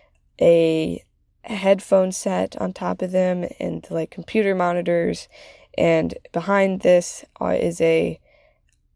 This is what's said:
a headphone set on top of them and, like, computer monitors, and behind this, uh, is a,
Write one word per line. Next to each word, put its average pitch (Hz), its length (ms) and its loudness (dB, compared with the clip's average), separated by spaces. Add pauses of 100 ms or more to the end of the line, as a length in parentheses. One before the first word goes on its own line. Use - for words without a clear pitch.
(400)
a 165 600 2 (420)
headphone 196 640 2
set 185 500 -4
on 190 120 -4
top 180 280 -6
of 185 120 -6
them 185 340 0 (140)
and, 170 300 -6
like, 165 200 -4
computer 196 440 -2
monitors, 175 720 -2 (500)
and 165 360 2 (180)
behind 190 480 0
this, - 440 2 (160)
uh, - 180 0
is 170 220 -2
a, 165 400 0 (760)